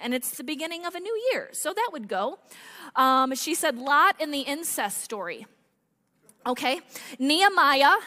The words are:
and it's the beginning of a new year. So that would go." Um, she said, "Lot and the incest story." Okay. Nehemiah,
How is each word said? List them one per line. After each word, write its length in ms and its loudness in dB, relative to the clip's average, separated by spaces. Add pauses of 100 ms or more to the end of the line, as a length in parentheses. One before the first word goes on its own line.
and 120 -4
it's 240 -6
the 60 -12
beginning 420 -8
of 80 -6
a 60 -10
new 220 -6 (100)
year. 220 -4
So 200 -6
that 180 -2
would 160 -12
go." 300 -4 (580)
Um, 380 4
she 220 -4
said, 240 0
"Lot 400 4
and 120 -4
the 100 -4
incest 600 -6
story." 460 -10 (1000)
Okay. 340 0 (380)
Nehemiah, 800 6 (120)